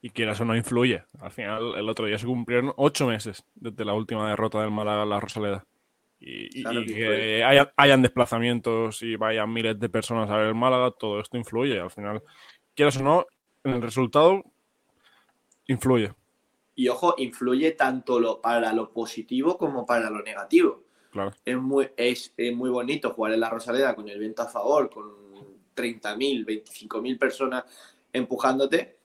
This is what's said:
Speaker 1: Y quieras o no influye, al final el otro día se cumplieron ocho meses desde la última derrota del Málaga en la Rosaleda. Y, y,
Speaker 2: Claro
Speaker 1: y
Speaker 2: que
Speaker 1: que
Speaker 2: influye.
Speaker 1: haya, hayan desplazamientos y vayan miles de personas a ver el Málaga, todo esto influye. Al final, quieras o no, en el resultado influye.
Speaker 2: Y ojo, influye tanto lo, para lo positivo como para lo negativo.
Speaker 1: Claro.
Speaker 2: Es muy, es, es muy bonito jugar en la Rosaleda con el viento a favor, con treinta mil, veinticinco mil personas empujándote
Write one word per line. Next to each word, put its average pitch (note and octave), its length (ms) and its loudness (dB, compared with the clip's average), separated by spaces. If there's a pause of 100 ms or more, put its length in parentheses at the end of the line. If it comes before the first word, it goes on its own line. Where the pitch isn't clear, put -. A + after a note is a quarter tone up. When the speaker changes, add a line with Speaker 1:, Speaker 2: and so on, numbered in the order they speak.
Speaker 1:
Y A#2 100 -12
quieras G#2+ 300 -2
o A#2 40 0
no A2+ 120 2
influye, A#2+ 480 2 (140)
al - 140 -16
final A2 440 -6
el G#2+ 120 -4
otro A2 180 -4
día G#2 120 -2
se A2+ 80 -6
cumplieron B2 500 0
ocho C#3+ 320 2
meses G#2+ 360 -6 (120)
desde A2 280 -10
la G2+ 100 0
última G#2+ 360 -2
derrota G#2+ 300 0
del G#2+ 100 -2
Málaga G#2+ 320 -2
en G#2+ 80 -2
la G2+ 100 0
Rosaleda. G2+ 460 -6 (580)
Y, A#1+ 360 -14
y, - 20 -10
Speaker 2:
Claro A2+ 200 -4
Speaker 1:
y G#2+ 40 -8
Speaker 2:
que A2 80 -8
Speaker 1:
que G#2+ 60 -6
Speaker 2:
influye. A2 440 0
Speaker 1:
haya, C#3 320 6
hayan C#3 260 8
desplazamientos A#2 1000 0
y A2+ 140 -4
vayan A2 360 0
miles A2+ 280 -2
de A#2 80 -4
personas A2 420 -2
a G#2 60 2
ver G#2+ 100 4
el A2 80 0
Málaga, B2+ 380 2
todo G#2 280 -4
esto - 160 -10
influye. A#2 440 -2
Al F2+ 100 -8
final, G#2 320 -8 (540)
quieras C#3+ 220 4
o C3+ 40 -4
no, D#3+ 240 4 (380)
en C3 80 0
el B2 100 -2
resultado C3 640 4 (1200)
influye. A#2+ 460 2 (640)
Speaker 2:
Y B2+ 120 2
ojo, E3+ 300 4
influye C3 540 0
tanto C3 480 0
lo, A2+ 200 0
para A#2 320 2
lo A2+ 200 -2
positivo B2+ 680 -2
como C3+ 260 -4
para A#2 260 0
lo G#2 120 -8
negativo. G2+ 600 0 (260)
Speaker 1:
Claro. G2 220 -4 (120)
Speaker 2:
Es B2+ 120 -4
muy, C3 400 0
es, B2 400 -2
es A#2+ 180 -2
muy B2+ 160 -4
bonito B2 400 -2
jugar A2 220 -2
en A2+ 80 2
la A2+ 100 0
Rosaleda A#2+ 440 0
con G#2+ 140 -12
el G2+ 120 -12
viento A2 220 -6
a A#2 60 -4
favor, B2 420 2
con G#2+ 220 -16 (640)
treinta A2+ 420 -6
mil, C3 280 0
veinticinco A2 580 -8
mil B2 160 -6
personas C3 460 -2 (480)
empujándote C3+ 920 0